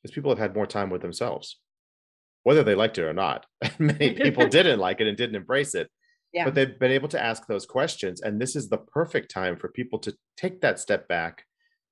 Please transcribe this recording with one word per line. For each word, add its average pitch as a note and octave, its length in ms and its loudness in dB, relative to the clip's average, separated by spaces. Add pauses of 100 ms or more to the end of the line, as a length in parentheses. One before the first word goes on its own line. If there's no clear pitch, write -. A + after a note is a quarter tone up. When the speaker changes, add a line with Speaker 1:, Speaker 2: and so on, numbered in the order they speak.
Speaker 1:
is - 60 -16
people C#3+ 200 -2
have A#2 80 0
had G2+ 160 -2
more G#2 120 -2
time G2 240 -4
with F2+ 120 -6
themselves, F2+ 580 -8 (840)
whether C#3+ 180 6
they G#2 120 4
liked G#2+ 240 2
it E2+ 60 0
or D#2 80 -2
not. E2+ 340 -2 (160)
<laughs> - 160 -4
Many D3 360 2
people A#3+ 320 4
Speaker 2:
<laughs> - 20 4
Speaker 1:
didn't D3 300 6
like F#2+ 220 0
it G#2+ 80 2
and G#2 80 -2
didn't A2+ 200 -4
embrace C3+ 380 -2
it, E2+ 140 -4 (440)
Speaker 2:
Yeah. E3+ 120 -2
Speaker 1:
but C3 100 0
they've C3+ 240 0
been B2+ 140 4
able C3+ 160 0
to - 140 -2
ask A2+ 240 -4
those G2+ 200 -4
questions. A2+ 540 -4
And G#2+ 200 -4
this C3 140 -4
is A#2 140 -6
the A2 100 0
perfect - 520 -4
time F#2 260 -4
for - 120 -8
people A#2+ 320 -6
to - 160 -10 (200)
take F#3 240 -6
that A2+ 180 2
step - 300 -2
back E2+ 360 -4 (480)